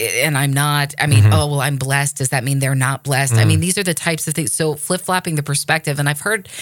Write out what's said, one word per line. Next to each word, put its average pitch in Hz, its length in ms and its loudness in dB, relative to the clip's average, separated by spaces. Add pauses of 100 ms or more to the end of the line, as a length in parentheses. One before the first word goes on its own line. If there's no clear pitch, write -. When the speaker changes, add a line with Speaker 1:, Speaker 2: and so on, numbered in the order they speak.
(240)
Speaker 1:
and 151 120 0
I'm 139 160 0
not. 143 460 0
I 151 80 0
mean, 143 160 6
Speaker 2:
Mm-hmm. 107 100 6
Speaker 1:
"Oh, 151 140 4
well, 143 140 -2
I'm 139 160 -2
blessed. 135 420 -2
Does 131 120 -2
that 131 140 -2
mean 139 140 0
they're 135 160 0
not 131 300 -2
blessed?" 135 300 0
I 110 100 6
Speaker 2:
Mm. 107 40 4
Speaker 1:
mean, 104 120 4
these 180 180 -2
are 202 60 0
the 175 100 0
types 165 340 -4
of 151 60 -2
things. 160 180 -4
So 156 220 0
flip-flopping 180 600 -2
the 147 60 0
perspective. 147 580 -2
And 143 80 0
I've 147 120 -2
heard, 208 280 -4 (140)